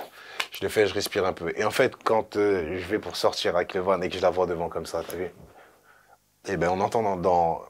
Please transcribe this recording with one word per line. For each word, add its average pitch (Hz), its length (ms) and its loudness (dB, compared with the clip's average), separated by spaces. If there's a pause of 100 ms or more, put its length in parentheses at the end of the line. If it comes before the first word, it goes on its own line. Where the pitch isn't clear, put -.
(520)
Je - 100 -10
le 98 60 -2
fais, 104 180 4
je 95 80 -2
respire 98 320 0
un 92 60 0
peu. 82 240 -6
Et 107 80 0
en 107 60 2
fait, 127 340 2
quand, 110 320 0
euh, 95 420 2
je 90 80 -8
vais 104 120 0
pour 90 180 -8
sortir 98 400 0
avec 90 180 -2
le 95 60 0
van 92 200 2
et 90 80 -2
que 87 80 -8
je 92 60 -4
la 92 80 6
vois 90 160 2
devant 85 220 -2
comme 82 180 -6
ça, 85 200 -4
t'as 85 100 -10
vu ? 87 140 -6 (1160)
Eh 98 100 -2
ben, 85 120 2
on 92 120 0
entend 113 220 0
dans, 98 140 0
dans, 87 540 2